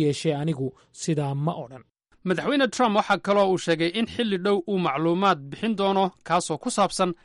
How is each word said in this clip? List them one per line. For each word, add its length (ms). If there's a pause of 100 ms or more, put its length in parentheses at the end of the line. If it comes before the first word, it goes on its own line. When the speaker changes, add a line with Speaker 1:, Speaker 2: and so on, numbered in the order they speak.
Speaker 1:
yeeshee 340
anigu 320 (240)
sidaa 440
ma 180 (100)
odhan. 200 (420)
Speaker 2:
Madaxweyne 460
Trump 260
waxaa 200
kaloo 340
uu 60
sheegay 300 (120)
in 60
xilli 320
dhow 300
uu 120
macluumaad 600 (100)
bixin 260
doono 360 (120)
kaasoo 340
ku 120
saabsan 440 (120)